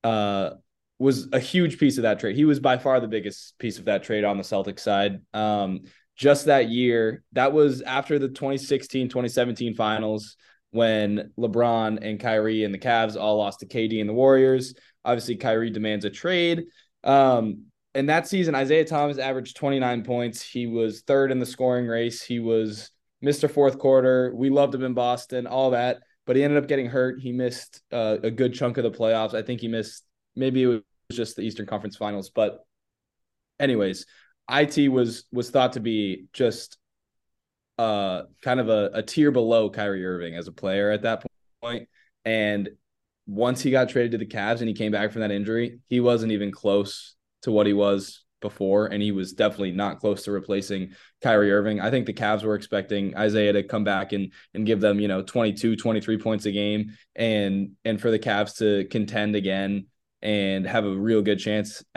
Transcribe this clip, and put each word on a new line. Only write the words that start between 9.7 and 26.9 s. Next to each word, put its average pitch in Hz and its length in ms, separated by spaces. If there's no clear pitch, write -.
finals 107 640
when 107 680
LeBron 113 640
and 107 180
Kyrie 110 440
and 98 100
the 98 40
Cavs 113 400
all 107 200
lost 101 220
to 104 60
K 113 220
D 110 120
and 104 100
the 107 40
Warriors. 131 600
Obviously, 120 320
Kyrie 113 340
demands 107 340
a 101 60
trade. 170 540
Um, 127 580
and 139 160
that 165 180
season, 175 260
Isaiah 139 300
Thomas 147 320
averaged 131 400
twenty-nine 139 480
points. 120 380
He 120 240
was 113 360
third 139 300
in 127 60
the 123 80
scoring 123 400
race. 117 340
He 120 200
was 110 500
Mister 143 260
Fourth 135 300
Quarter. 127 560
We 131 160
loved 139 240
him 131 100
in 127 100
Boston, 123 520
all 131 240
that. 123 300
But 127 100
he 139 80
ended 147 180
up 143 60
getting 135 180
hurt. 127 340